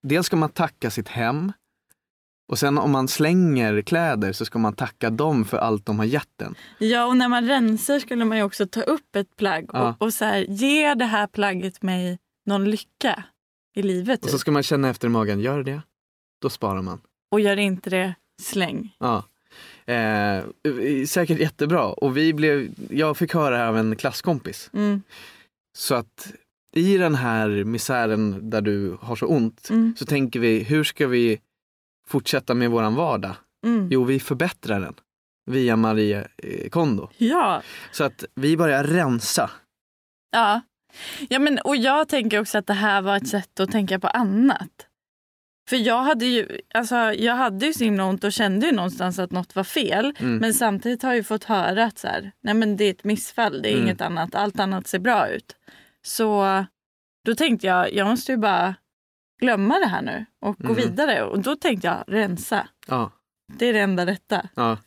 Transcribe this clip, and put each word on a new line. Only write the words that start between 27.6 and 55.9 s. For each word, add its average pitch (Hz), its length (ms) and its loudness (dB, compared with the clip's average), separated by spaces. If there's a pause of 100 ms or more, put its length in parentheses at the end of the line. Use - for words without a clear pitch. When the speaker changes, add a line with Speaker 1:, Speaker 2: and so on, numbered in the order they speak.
Speaker 1:
misären 110 840 0
där 107 100 0
du 101 400 -2
har 117 160 -6
så 123 100 -2
ont, 120 440 0
Speaker 2:
Mm. 226 280 2
Speaker 1:
så 120 80 -8
tänker 135 340 0
vi, 113 220 4
hur 151 220 0
ska - 220 -2
vi 120 340 2 (680)
fortsätta 131 460 -2
med 120 160 2
våran 113 240 2
vardag? 120 400 -2 (320)
Speaker 2:
Mm. 220 240 2
Speaker 1:
Jo, 131 140 4
vi 131 160 2
förbättrar 127 600 -2
den 90 140 -8 (520)
via 123 300 2
Marie, 107 600 2
eh, - 320 -10
Kondo. 147 400 0 (100)
Speaker 2:
Ja. 240 440 0 (300)
Speaker 1:
Så - 120 -2
att - 200 -6 (100)
vi 147 220 2
börjar 147 280 2
rensa. 143 640 0 (800)
Speaker 2:
Ja. 220 300 2 (680)
Ja, 254 100 2
men, 285 200 2
och 285 180 0
jag 277 320 2
tänker 214 320 2
också 214 180 -2
att 202 80 -2
det 208 80 -2
här 202 280 2
var 196 140 2
ett 202 120 -2
sätt 202 320 -4
att 190 120 2
tänka 214 280 0
på - 80 -2
annat. 226 800 2 (840)
För 254 80 0
jag 240 260 2
hade 262 240 2
ju, 240 340 0 (140)
alltså, 233 220 0
jag 233 400 2
hade 240 300 0
ju 311 60 0
så 247 120 -2
himla 202 200 2
ont 190 200 0
och 202 80 0
kände 202 340 2
ju 339 60 2
någonstans 185 460 -2
att 185 120 -4
något 180 260 -6
var 190 80 0
fel. 247 540 -2
Speaker 1:
Mm. 247 180 0
Speaker 2:
Men 226 180 0
samtidigt 233 480 0
har 262 80 0
jag 247 60 2
ju 226 80 0
fått 214 200 -4
höra 202 400 0
att 233 140 -4
så - 100 -10
här, - 240 -8 (100)
nej, 208 120 0
men 214 220 2
det 208 80 2
är 202 60 4
ett - 140 -10
missfall, 208 580 -2
det - 60 -2
är - 40 2
Speaker 1:
Mm. - 120 2
Speaker 2:
inget - 160 0
annat, 170 340 -4
allt 208 260 -2
annat 190 260 -2
ser - 120 -2
bra 190 300 2
ut. - 280 -8 (460)